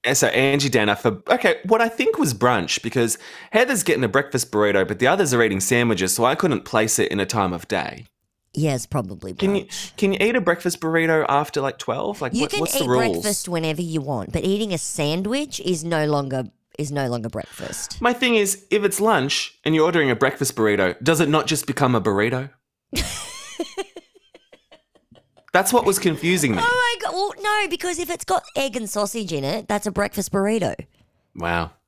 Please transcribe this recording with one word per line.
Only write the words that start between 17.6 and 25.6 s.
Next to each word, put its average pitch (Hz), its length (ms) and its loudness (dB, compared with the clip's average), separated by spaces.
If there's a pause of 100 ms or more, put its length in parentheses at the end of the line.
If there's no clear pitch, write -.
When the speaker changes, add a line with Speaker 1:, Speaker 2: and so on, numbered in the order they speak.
Speaker 1:
My 240 120 2
thing 240 240 2
is, 202 340 0
if 202 140 2
it's 196 160 0
lunch 170 640 0
and 156 100 2
you're 156 100 4
ordering 165 280 4
a 110 40 2
breakfast 135 380 0
burrito, 101 480 2
does 160 180 2
it 151 80 4
not 151 200 2
just - 180 -2
become 131 300 2
a 107 40 2
burrito? 113 500 0 (420)
Speaker 2:
<laughs> - 100 0 (2500)
Speaker 1:
That's - 200 2